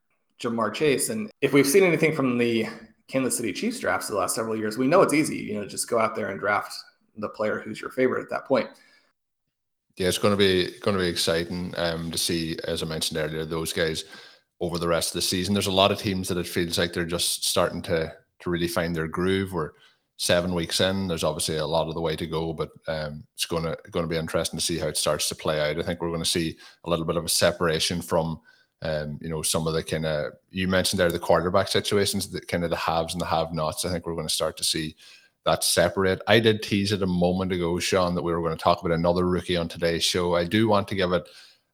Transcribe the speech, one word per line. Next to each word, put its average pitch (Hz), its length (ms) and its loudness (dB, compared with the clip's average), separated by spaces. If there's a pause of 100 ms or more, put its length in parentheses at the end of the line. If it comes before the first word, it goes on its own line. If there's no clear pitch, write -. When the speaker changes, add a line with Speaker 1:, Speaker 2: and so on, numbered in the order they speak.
(400)
Speaker 1:
Ja'Marr 113 340 -2
Chase. 143 360 2
And 110 200 -4 (120)
if 143 120 2
we've 139 140 8
seen 196 160 8
anything 160 320 4
from 127 220 0
the 117 300 2 (400)
Kansas 131 300 -2
City 107 160 -4
Chiefs 226 260 -4
drafts 90 280 -2
the 107 80 -4
last 90 200 0
several 110 200 -2
years, 107 220 -4
we 131 100 2
know 175 140 6
it's 139 120 4
easy. 147 240 2
You 110 180 -6
know, 104 100 -6
just - 240 -6
go 117 100 2
out 110 160 2
there 107 140 -4
and 98 100 -8
draft 101 340 0 (440)
the 104 120 -6
player 107 300 -2
who's 110 220 -10
your - 80 -10
favorite 127 320 2
at - 80 -14
that - 160 -6
point. 117 240 2 (1300)
Speaker 2:
Yeah, 92 100 0
it's 90 120 0
gonna 101 180 2
be, 95 440 4
gonna 101 180 0
be 90 80 2
exciting, 87 680 -2
um, 82 360 -2
to 80 80 -4
see, 82 360 -2 (120)
as 82 160 -4
I - 20 -4
mentioned 80 340 -4
earlier, 78 260 -4
those 80 280 -4
guys 80 320 -2 (540)
over 85 180 -4
the 85 100 -2
rest 82 220 2
of - 40 -8
the 87 100 -2
season. 95 320 0
There's 98 100 2
a 98 60 0
lot 95 200 6
of 101 60 0
teams 95 300 -2
that 90 100 -2
it 87 100 -2
feels 85 300 -2
like 85 160 0
they're 87 100 -2
just 82 420 -2
starting 87 380 0
to, 87 300 -2 (280)
to - 100 -6
really 85 160 0
find 85 280 -2
their 80 120 -2
groove. 95 460 0
We're 80 180 -4 (460)
seven 90 360 2
weeks 85 280 -2
in. 95 260 2
There's 85 160 -2
obviously 80 340 -2
a 78 80 -2
lot 78 220 0
of 80 80 -6
the 82 60 -4
way 80 140 0
to 82 120 -6
go, 80 260 -2
but, 78 160 -6 (180)
um, 76 360 -6 (100)
it's - 140 -4
gonna, 82 280 -2 (140)
gonna 85 160 -2
be 82 120 -2
interesting 82 420 -2
to - 40 -2
see 85 140 -2
how 78 100 -2
it 73 100 -4
starts 76 320 0
to - 60 -6
play 78 260 -2
out. 80 180 0
I - 20 -2
think 85 180 -4
we're 85 120 -2
gonna 82 140 -4
see 82 320 0 (260)
a 85 80 -4
little 82 140 0
bit 82 120 -2
of 82 80 -2
a 85 40 -4
separation 85 760 2
from, 82 360 0 (440)
um, 76 360 -4
you 82 100 -8
know, 80 120 -4
some 80 240 -2
of 80 80 0
the 80 80 0
kinda, 78 520 -2 (180)
you 92 160 -2
mentioned 92 320 2
there, 87 120 4
the 85 60 -2
quarterback 90 520 2
situations, 101 600 0
the 90 120 -8
kinda 87 260 -2
the 82 80 -2
haves 82 400 -2
and 87 60 -4
the 82 40 -2
have-nots. 80 580 -2
I 90 60 -2
think 87 160 -4
we're 82 100 -4
gonna 80 140 -4
start 80 280 -2
to - 60 -6
see 78 320 -2 (500)
that 82 180 2
separate. 92 640 2
I 110 140 8
did 107 200 2
tease 101 300 0
it 98 100 0
a 98 60 2
moment 90 460 2
ago, 87 260 0
Sean, 90 360 2
that 85 60 0
we 85 120 0
were 85 80 0
gonna 80 160 -2
talk - 240 2
about 87 100 0
another 87 340 4
rookie 90 300 0
on 85 140 0
today's 85 340 0
show. 87 320 0
I 87 80 2
do 107 240 4
want 101 220 2
to 107 60 -4
give 90 180 2
it 87 120 0 (480)